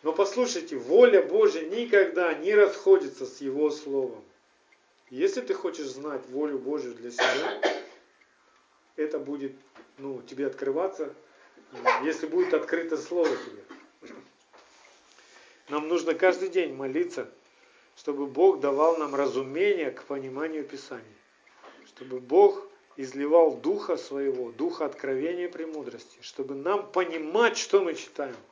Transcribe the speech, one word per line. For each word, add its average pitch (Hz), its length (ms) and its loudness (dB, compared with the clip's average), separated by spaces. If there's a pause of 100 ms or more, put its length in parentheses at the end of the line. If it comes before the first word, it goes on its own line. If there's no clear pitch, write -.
Но 156 100 0
послушайте, 185 640 0
воля 190 460 8
Божья 196 400 2
никогда 180 720 2
не 165 200 -2
расходится 185 680 4
с - 160 -14
Его 143 300 0
Словом. 131 520 -6 (920)
Если 196 260 0
ты 208 140 -4
хочешь 156 320 -8
знать 135 440 -8
волю 143 280 -4
Божью 123 360 -6
для 117 180 -12
себя, - 480 0 (1400)
это 151 220 -4
будет, 139 340 -8 (460)
ну, 135 240 -10
тебе 135 260 -6
открываться, 151 680 -4 (880)
если 156 240 -2
будет 175 280 2
открыто 165 420 -2
Слово 170 320 0
тебе. - 840 -8 (1600)
Нам 151 180 -4
нужно 160 280 0
каждый 185 340 2
день 170 260 -2
молиться, 135 560 -4 (680)
чтобы 143 300 -6
Бог 143 320 4
давал 147 380 2
нам 147 180 -4
разумение 143 800 0
к - 100 -16
пониманию 139 600 -8
Писания. 123 400 -14 (840)
Чтобы 131 320 -12
Бог 170 480 6 (300)
изливал 139 600 4
Духа 160 400 -2
Своего, 131 540 -4
Духа 151 360 -4
откровения 143 600 -4
и 175 40 -6
премудрости, 151 720 -12
чтобы 139 340 -8
нам 196 340 -4
понимать, 175 680 0
что - 260 2
мы 170 120 -2
читаем. 135 420 -10 (140)